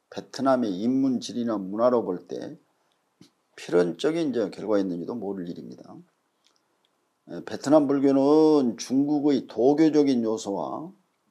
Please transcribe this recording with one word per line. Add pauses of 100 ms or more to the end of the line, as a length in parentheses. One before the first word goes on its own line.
(100)
베트남의
인문지리나
문화로
볼
때 (960)
필연적인
이제
결과였는지도
모를
일입니다. (1300)
에,
베트남
불교는
중국의
도교적인
요소와 (400)